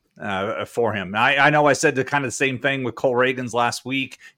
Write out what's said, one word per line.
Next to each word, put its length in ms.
uh, 440
for 280
him. 220
I, 220
I 120
know 160
I 80
said 220
the 80
kind 200
of 40
the 60
same 260
thing 240
with 120
Cole 180
Reagans 400
last 320
week, 340